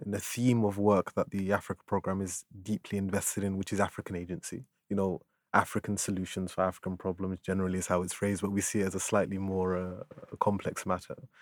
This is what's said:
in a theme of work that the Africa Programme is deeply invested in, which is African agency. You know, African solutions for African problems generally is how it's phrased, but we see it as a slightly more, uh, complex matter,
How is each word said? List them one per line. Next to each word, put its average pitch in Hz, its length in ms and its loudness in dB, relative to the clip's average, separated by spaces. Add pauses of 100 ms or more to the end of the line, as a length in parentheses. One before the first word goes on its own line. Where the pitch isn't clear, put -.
in 101 100 -2
a 101 60 -2
theme 120 440 2
of 101 140 0
work 101 360 6
that - 160 0
the 98 220 0
Africa - 340 -2
Programme 95 360 0
is 90 220 -6 (180)
deeply 104 340 -4
invested 98 480 0
in, 95 120 0
which 98 160 -2
is 101 80 0
African 95 360 -2
agency. 87 480 -8 (240)
You 101 80 0
know, 95 240 0 (320)
African 101 440 2
solutions 95 560 -2
for 92 100 0
African 95 340 0
problems 92 440 -2
generally 92 380 0
is 90 80 -2
how 90 160 4
it's 82 100 -4
phrased, 101 300 0
but 101 100 0
we 98 80 4
see 104 200 0
it 95 60 2
as 95 80 -2
a 95 60 -2
slightly 98 380 2
more, 95 380 0
uh, 92 600 -8
complex - 480 0
matter, 90 300 -2 (260)